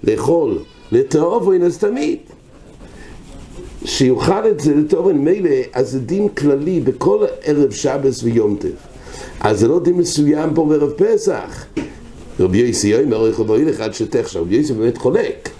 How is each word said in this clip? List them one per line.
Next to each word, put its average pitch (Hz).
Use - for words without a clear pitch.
לאכול, 135
לטוב, 160
או 190
ינס 175
תמיד. 285
שיוכל 139
את 208
זה 143
לטוב, 165
מילא, 170
אז 127
זה 131
דין 185
כללי 147
בכל 165
ערב 147
שבס 135
ויום 113
טוב. 87
אז 104
זה 113
לא 156
דין 170
מסוים 151
פה 160
בערב 147
פסח. 190
רבי 92
יוסי 113
אומר, 110
"יכול 110
בו 107
אחד 110
שתך", 113
רבי 87
יוסי 147
באמת 113
חולק. -